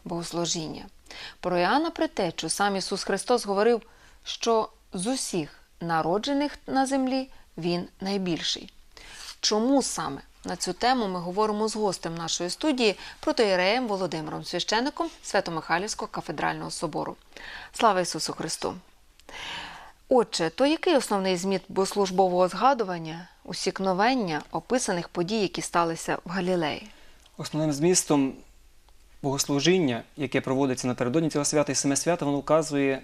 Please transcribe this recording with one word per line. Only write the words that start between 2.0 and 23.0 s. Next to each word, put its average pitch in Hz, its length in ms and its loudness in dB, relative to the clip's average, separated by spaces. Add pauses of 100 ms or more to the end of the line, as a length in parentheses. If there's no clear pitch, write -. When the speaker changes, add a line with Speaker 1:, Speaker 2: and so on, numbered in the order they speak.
Speaker 1:
сам 202 280 0
Ісус 190 280 -4
Христос 208 420 0
говорив, 214 360 4 (420)
що - 440 0 (240)
з 185 140 -4
усіх 208 540 -4 (200)
народжених 196 840 0
на 269 200 2
землі 262 440 0 (280)
він 175 300 0 (120)
найбільший. 190 720 -2 (680)
Чому 254 420 4
саме? 156 380 -4 (260)
На 180 100 -4
цю 185 160 -2
тему 233 360 2
ми 180 120 -4
говоримо 208 480 0
з 214 80 -6
гостем 190 380 -2
нашої 170 360 -4
студії, 247 460 2 (240)
протоіереєм 240 680 2
Володимиром 160 580 -4
Священником 247 680 -2 (120)
Свято-Михайлівського 180 880 -2
кафедрального 160 580 -4
собору. - 460 -6 (560)
Слава 202 280 4
Ісусу 165 320 -2
Христу! - 420 -4 (1300)
Отче, 196 420 2
то 262 160 2
який 320 300 4
основний 190 400 2
зміст 185 320 0
богослужбового 185 800 2
згадування, 180 800 0 (160)